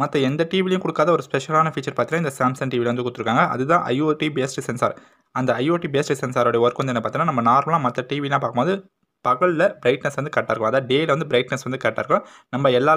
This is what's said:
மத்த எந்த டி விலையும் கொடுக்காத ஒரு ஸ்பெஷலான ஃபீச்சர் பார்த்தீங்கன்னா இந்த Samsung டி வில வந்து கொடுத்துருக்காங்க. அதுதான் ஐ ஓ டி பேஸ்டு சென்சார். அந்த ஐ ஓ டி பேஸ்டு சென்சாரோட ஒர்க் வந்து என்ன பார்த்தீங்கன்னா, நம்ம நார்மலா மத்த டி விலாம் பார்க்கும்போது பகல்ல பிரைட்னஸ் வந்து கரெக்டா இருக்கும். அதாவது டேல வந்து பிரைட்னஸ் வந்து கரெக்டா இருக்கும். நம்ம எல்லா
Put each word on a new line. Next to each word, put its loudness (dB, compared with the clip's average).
மத்த 0
எந்த -2
டி 2
விலையும் -2
கொடுக்காத 2
ஒரு -6
ஸ்பெஷலான 0
ஃபீச்சர் -6
பார்த்தீங்கன்னா -2
இந்த -4
Samsung 0
டி 0
வில 0
வந்து -4
கொடுத்துருக்காங்க. 0
அதுதான் 0
ஐ 0
ஓ 2
டி -2
பேஸ்டு -4
சென்சார். 0
அந்த 2
ஐ 0
ஓ 2
டி -6
பேஸ்டு 0
சென்சாரோட 0
ஒர்க் 2
வந்து -2
என்ன -2
பார்த்தீங்கன்னா, -2
நம்ம -2
நார்மலா 4
மத்த -2
டி -4
விலாம் -2
பார்க்கும்போது 0
பகல்ல 2
பிரைட்னஸ் 0
வந்து -6
கரெக்டா 0
இருக்கும். 0
அதாவது 0
டேல 2
வந்து -4
பிரைட்னஸ் 0
வந்து -6
கரெக்டா 0
இருக்கும். 0
நம்ம 4
எல்லா 4